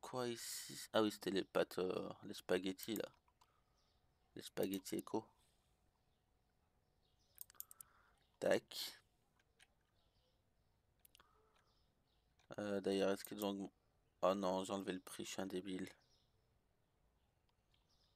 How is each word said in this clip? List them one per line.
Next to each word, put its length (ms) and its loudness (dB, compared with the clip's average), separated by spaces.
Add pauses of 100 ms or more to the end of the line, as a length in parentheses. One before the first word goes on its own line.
quoi 260 -2
ici ? 500 -6 (140)
Ah 100 8
oui, 120 6
c'était 180 -2
les 140 2
pâtes, 340 2
euh, 300 0 (140)
les 100 -10
spaghettis, 640 0
là. 120 -2 (1300)
Les 60 -8
spaghettis 560 -4
éco. 280 -4 (3000)
Tac. 600 0 (3500)
Euh, 240 0
d'ailleurs, 300 4
est-ce 120 0
qu'ils 220 -4
ont 60 2
augmenté ? 220 -4 (500)
Oh 120 6
non, 300 0
j'ai 80 -4
enlevé 180 -4
le 80 -2
prix, 240 -12
je 80 -8
suis 100 -6
un 40 -4
débile. 440 -6 (2250)